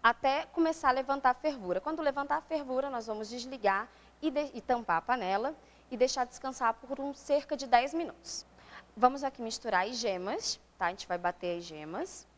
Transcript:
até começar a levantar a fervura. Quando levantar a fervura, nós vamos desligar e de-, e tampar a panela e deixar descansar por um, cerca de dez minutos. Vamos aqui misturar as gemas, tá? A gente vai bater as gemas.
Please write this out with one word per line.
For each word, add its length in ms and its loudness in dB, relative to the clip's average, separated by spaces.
até 440 4
começar 420 2
a 40 6
levantar 380 2
a 40 0
fervura. 460 -2
Quando 220 -4
levantar 360 0
a 40 -6
fervura, 480 -4
nós 160 -6
vamos 220 -6
desligar 600 -2
e 100 0
de-, 240 -2
e 60 -8
tampar 380 0
a 40 0
panela 520 0
e 60 -6
deixar 280 2
descansar 500 -2
por 260 -8
um, 140 -4
cerca 420 0
de 100 -8
dez 280 4
minutos. 500 -6
Vamos 280 4
aqui 160 -4
misturar 460 0
as 100 -6
gemas, 640 -2
tá? 80 0
A 40 2
gente 160 -12
vai 120 -2
bater 400 -2
as 60 -10
gemas. 600 -10